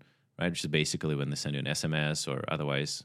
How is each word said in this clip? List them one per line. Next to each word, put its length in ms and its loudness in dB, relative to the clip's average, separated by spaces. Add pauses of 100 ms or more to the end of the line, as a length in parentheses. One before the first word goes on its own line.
(380)
right? 120 2
Which 100 -4
is 100 -4
basically 440 2
when 160 0
they 60 -2
send 180 -2
you 60 0
an 60 -4
S 180 0
M 100 2
S 340 0
or 200 -2
otherwise. 560 0